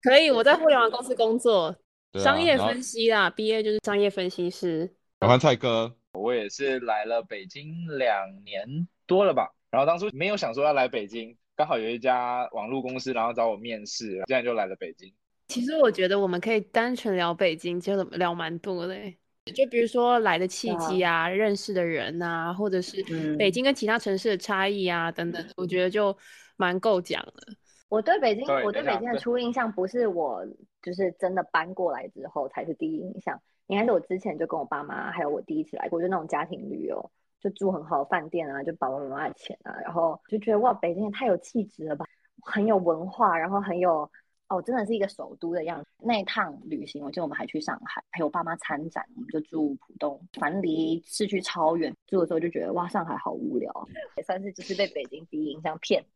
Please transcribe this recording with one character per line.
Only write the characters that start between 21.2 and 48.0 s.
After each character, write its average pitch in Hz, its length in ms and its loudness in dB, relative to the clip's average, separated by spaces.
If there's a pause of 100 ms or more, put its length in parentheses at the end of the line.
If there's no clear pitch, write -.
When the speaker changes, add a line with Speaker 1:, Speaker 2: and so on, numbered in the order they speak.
Speaker 4:
对 185 60 -2
啊。 - 20 0
Speaker 1:
认 208 180 2
识 202 200 -6
的 180 100 2
人 165 380 -2
啊， 170 320 -2
或 202 160 -2
者 185 100 0
是 190 300 -6
Speaker 4:
嗯。 156 260 -2
Speaker 1:
北 196 140 4
京 247 140 -2
跟 277 100 4
其 233 120 -4
他 220 120 2
城 202 180 -2
市 202 140 0
的 196 60 0
差 190 320 0
异 202 180 -2
啊， 170 240 0
等 170 220 -4
等， 170 120 -8 (120)
我 185 100 -4
觉 180 160 0
得 185 80 2
就 202 260 2 (400)
蛮 180 220 0
够 190 220 4
讲 - 220 -4
的。 - 100 -16 (560)
Speaker 4:
我 214 120 2
对 339 200 4
北 220 160 2
京， 254 100 -6
Speaker 3:
对， 277 180 2
Speaker 4:
我 208 60 2
对 262 120 -2
北 269 160 0
京 240 140 -4
的 220 60 -2
初 240 180 -2
印 240 160 -2
象 240 180 0
不 185 160 -2
是 240 200 0
我 143 400 -2 (340)
就 180 140 -8
是 185 240 0
真 185 160 -2
的 185 80 0 (100)
搬 165 220 0
过 180 160 -2
来 120 180 -6
之 - 200 -14
后 165 200 -4
才 - 160 -8
是 165 100 -6
第 160 160 -6
一 160 80 -6
印 185 220 -10
象， 143 180 -8 (280)
应 196 100 -2
该 208 80 2
是 247 60 2
我 196 80 4
之 185 200 -4
前 180 200 -6
就 165 80 -2
跟 165 120 -6
我 143 60 -4
爸 143 200 -6
妈 - 260 -8
还 170 120 -4
有 147 60 -2
我 147 140 -4
弟 156 160 -4
一 156 60 -2
起 - 120 -14
来 - 120 -6
过， 170 120 -2
就 175 60 0
那 190 100 0
种 160 120 -4
家 151 180 -2
庭 156 240 -10
旅 - 160 -6
游， - 240 -8 (300)
就 196 100 -2
住 196 220 0
很 156 120 -4
好 156 140 0
的 143 60 0
饭 156 260 -2
店 165 180 -2
啊， 139 140 -6
就 160 140 -4
爸 135 120 -2
爸 131 120 -2
妈 143 80 -8
妈 139 200 -4
的 - 60 -8
钱 - 300 -16
啊， - 180 -10
然 - 100 -8
后 165 260 0 (100)
就 214 100 -2
觉 214 140 0
得， 208 80 4
哇， 226 120 4
北 175 220 -2
京 190 100 -4
也 208 60 -4
太 220 160 -4
有 190 120 4
气 214 260 -2
质 165 200 -14
了 151 120 -4
吧， 156 100 -10 (340)
很 - 240 -2
有 220 120 6
文 170 300 2
化， 190 300 2
然 165 140 0
后 202 100 0
很 190 180 -4
有， 165 320 2 (380)
哦， 185 140 -2
真 233 140 -4
的 214 100 -2
是 226 80 0
一 220 40 -2
个 196 100 0
首 - 300 -14
都 170 140 -6
的 170 120 -2
样 160 180 -8
子。 - 40 -18 (120)
那 226 200 0
一 196 60 -2
趟 190 400 -4
旅 147 220 -6
行， 143 180 -12
我 143 60 -8
记 - 60 -8
得 180 60 -2
我 156 60 -2
们 139 80 -8
还 - 100 -6
去 156 140 -6
上 156 240 -6
海， - 180 -10 (100)